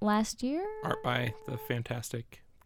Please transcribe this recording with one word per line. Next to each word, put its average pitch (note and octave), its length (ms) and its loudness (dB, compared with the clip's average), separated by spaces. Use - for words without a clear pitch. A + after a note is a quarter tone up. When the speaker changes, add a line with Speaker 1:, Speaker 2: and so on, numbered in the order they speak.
Speaker 1:
last G#3+ 420 4
year. D4 220 0
Speaker 2:
Art - 180 0
by B2 320 2
the B2+ 120 -2
fantastic A#2 840 -4